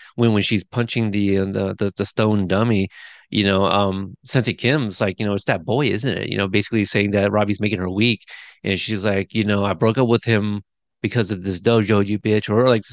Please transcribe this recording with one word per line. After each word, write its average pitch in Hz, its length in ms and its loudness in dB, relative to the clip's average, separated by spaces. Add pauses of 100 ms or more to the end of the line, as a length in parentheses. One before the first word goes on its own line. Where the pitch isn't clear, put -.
(160)
when, 117 180 4
when 104 100 2
she's 101 200 -2
punching 117 480 -2
the, 98 280 0
uh, 95 60 0
the, 98 320 -4
the, 101 200 -2
the 101 80 -2
stone 107 420 0
dummy, 98 420 0 (400)
you 107 140 0
know, 98 220 2
um, 98 500 0 (100)
Sensei 117 280 0
Kim's 117 480 -2
like, 98 180 -2
you 110 60 -4
know, 101 80 -2
"It's 98 120 -6
that 90 200 -2
boy, 131 220 0
isn't 107 300 -2
it?" - 120 -6
You 104 80 -4
know, 101 100 0
basically 104 380 0
saying 104 260 0
that 101 200 2
Robbie's 101 280 0
making 104 200 -2
her 92 100 -4
weak. 107 340 0 (400)
And 98 160 0
she's 104 260 -4
like, 98 280 -2
you 110 100 0
know, 101 220 0
"I 98 80 -2
broke 110 240 0
up 127 100 2
with 117 160 2
him 104 380 0 (400)
because 107 300 -2
of 92 120 -4
this 92 180 -4
dojo, 107 440 4
you 101 140 -2
bitch," 107 300 0
or, 113 200 4
like, 113 240 2